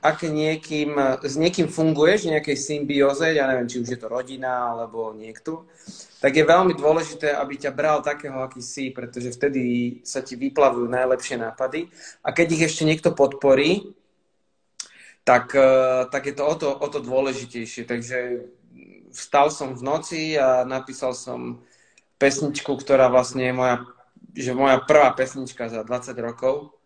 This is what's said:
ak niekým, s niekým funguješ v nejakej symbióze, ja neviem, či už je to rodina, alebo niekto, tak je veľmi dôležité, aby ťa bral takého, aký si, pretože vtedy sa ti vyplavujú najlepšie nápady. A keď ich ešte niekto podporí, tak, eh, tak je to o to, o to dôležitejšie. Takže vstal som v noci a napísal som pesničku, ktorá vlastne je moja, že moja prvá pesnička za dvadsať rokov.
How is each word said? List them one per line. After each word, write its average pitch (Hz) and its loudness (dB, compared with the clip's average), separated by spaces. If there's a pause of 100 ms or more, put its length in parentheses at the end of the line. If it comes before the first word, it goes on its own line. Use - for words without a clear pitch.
ak 156 0
niekým, 151 -2 (320)
s 135 -6
niekým 165 2
funguješ 160 2
v - 0
nejakej 143 -2
symbióze, 143 0
ja 147 2
neviem, 123 0
či 120 -6
už 120 -6
je - -
to 113 -14
rodina, 127 -4
alebo 113 -8
niekto, 110 -12 (560)
tak 139 2
je 156 6
veľmi 180 6
dôležité, 151 0
aby 139 -6
ťa 139 -6
bral 147 0
takého, 147 -6
aký 127 -14
si, 131 -10
pretože 123 -10
vtedy 123 0
sa - -6
ti 131 -12
vyplavujú 131 2
najlepšie 127 -2
nápady. 131 -6 (320)
A - -4
keď 170 2
ich 160 2
ešte 156 -2
niekto 160 0
podporí, 139 2 (1300)
tak, 123 4
eh, 131 6
tak 135 -4
je 143 -10
to 147 -2
o 151 0
to, 156 -2
o 143 -4
to 147 -4
dôležitejšie. 123 -4
Takže 123 -6 (640)
vstal 147 2
som 143 -8
v 120 -12
noci 156 -4
a 131 2
napísal 131 -6
som 123 -12 (560)
pesničku, 139 0
ktorá 131 4
vlastne 127 0
je 127 -2
moja, 127 2 (600)
že 127 -4
moja 131 4
prvá 147 6
pesnička 131 -6
za 113 -8
dvadsať 120 -6
rokov. 131 -4